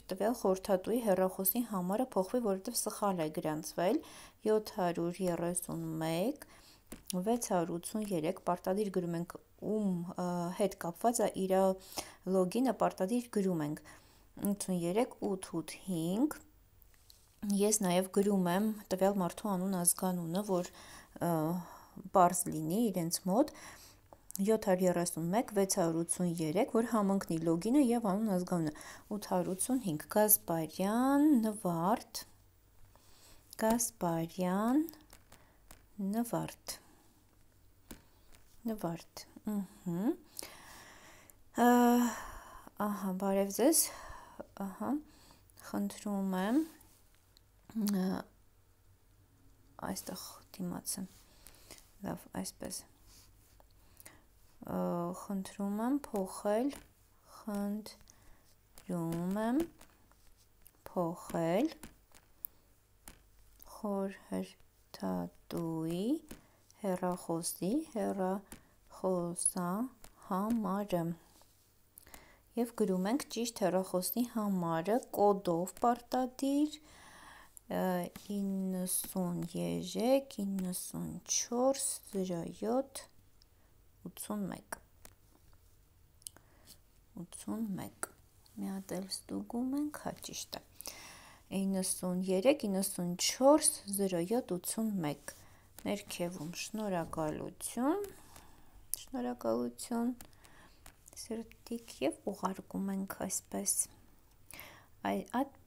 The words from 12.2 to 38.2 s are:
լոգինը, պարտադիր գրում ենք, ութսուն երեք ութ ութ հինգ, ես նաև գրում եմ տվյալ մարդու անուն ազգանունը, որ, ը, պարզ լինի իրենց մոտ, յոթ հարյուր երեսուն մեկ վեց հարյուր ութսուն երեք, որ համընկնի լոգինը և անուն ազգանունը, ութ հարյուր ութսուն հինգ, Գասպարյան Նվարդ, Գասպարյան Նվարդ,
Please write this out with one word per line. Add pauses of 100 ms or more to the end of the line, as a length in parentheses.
լոգինը,
պարտադիր
գրում
ենք, (560)
ութսուն
երեք
ութ
ութ
հինգ, (1040)
ես
նաև
գրում
եմ (180)
տվյալ
մարդու
անուն
ազգանունը,
որ, (460)
ը, (760)
պարզ
լինի
իրենց
մոտ, (800)
յոթ
հարյուր
երեսուն
մեկ
վեց
հարյուր
ութսուն
երեք,
որ
համընկնի
լոգինը
և
անուն
ազգանունը, (340)
ութ
հարյուր
ութսուն
հինգ,
Գասպարյան (100)
Նվարդ, (1300)
Գասպարյան (1160)
Նվարդ, (1800)